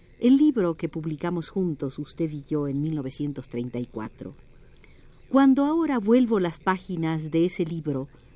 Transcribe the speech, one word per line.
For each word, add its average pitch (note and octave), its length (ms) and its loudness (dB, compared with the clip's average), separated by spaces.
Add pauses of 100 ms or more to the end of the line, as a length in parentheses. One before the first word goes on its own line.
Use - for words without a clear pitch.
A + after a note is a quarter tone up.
(180)
el B3 200 6
libro A3+ 380 2
que E3 120 -6
publicamos E3 640 -4
juntos, D#3 500 -4
usted D#3+ 320 -6
y D3 100 -10
yo, D3 240 -4
en C#3 160 -2
mil D#3 140 -2
novecientos C#3 520 -8
treinta A#2+ 300 -8
y B2 80 -6
cuatro. - 480 -12 (960)
Cuando C4+ 360 6
ahora D4+ 360 0
vuelvo A3+ 400 4
las F3 180 -2
páginas D#3+ 720 -4
de E3 140 2
ese F3+ 200 -2
libro, D#3 440 -6 (280)